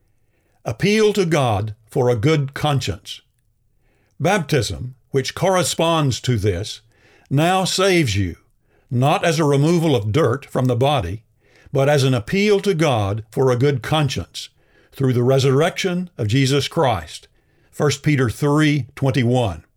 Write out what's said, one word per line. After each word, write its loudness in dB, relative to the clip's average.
Appeal 0
to 0
God -2
for -2
a 2
good 0
conscience. -4
Baptism, -2
which -4
corresponds 0
to 0
this, -4
now 2
saves 2
you, -2
not 0
as 2
a 2
removal 2
of -2
dirt 0
from -2
the 2
body, -2
but 2
as 2
an 2
appeal 0
to 0
God 0
for 2
a 2
good 0
conscience, -4
through -2
the 0
resurrection 0
of -4
Jesus 0
Christ. -4
First -2
Peter 2
three 0
twenty-one. 0